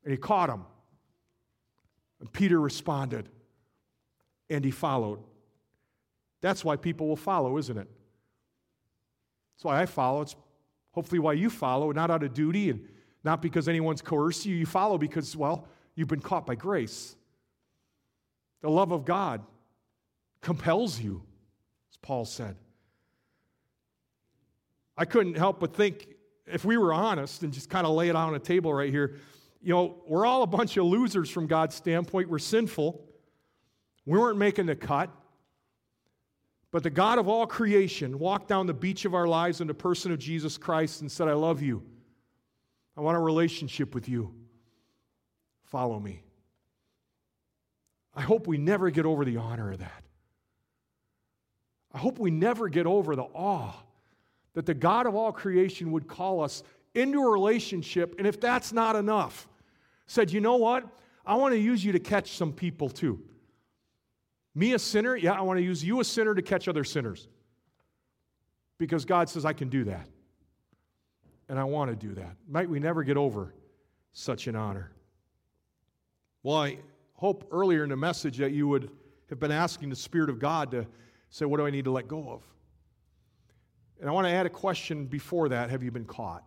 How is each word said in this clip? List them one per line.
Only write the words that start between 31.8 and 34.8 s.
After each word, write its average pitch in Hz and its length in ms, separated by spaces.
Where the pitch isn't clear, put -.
We're 160 100
sinful. 170 640
We 165 140
weren't 226 180
making 202 300
the 151 100
cut. 151 340